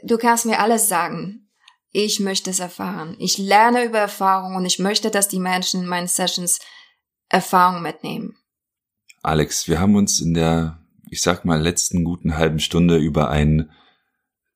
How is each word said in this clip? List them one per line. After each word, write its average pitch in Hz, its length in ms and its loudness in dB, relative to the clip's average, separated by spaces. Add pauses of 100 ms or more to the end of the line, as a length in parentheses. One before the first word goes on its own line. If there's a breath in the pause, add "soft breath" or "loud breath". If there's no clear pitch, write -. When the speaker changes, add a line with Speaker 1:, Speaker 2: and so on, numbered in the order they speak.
Speaker 1:
du 226 160 0
kannst 233 260 0
mir 220 160 0
alles 220 280 2
sagen. 170 600 -4 (440 soft breath)
Ich 208 280 -2
möchte 190 300 -4
es 185 100 -4
erfahren. 180 580 -10
Ich - 200 -2
lerne 220 460 4
über 226 160 -2
Erfahrung 190 560 0
und 185 100 -2
ich 180 120 -2
möchte, 208 320 0
dass 202 180 0
die 185 120 -6
Menschen 185 440 -2
in 180 40 -8
meinen 180 200 -4
Sessions 175 500 -2 (720 loud breath)
Erfahrung 180 500 2
mitnehmen. - 560 -10 (880)
Speaker 2:
Alex, 76 440 0
wir 80 100 0
haben 98 160 4
uns 101 260 2
in 82 140 0
der, 82 460 0 (280)
ich - 140 -8
sag 87 220 0
mal, 82 180 2
letzten 87 400 0
guten 82 340 -2
halben 80 220 2
Stunde 85 400 2
über 73 320 0
ein 76 400 2 (840 soft breath)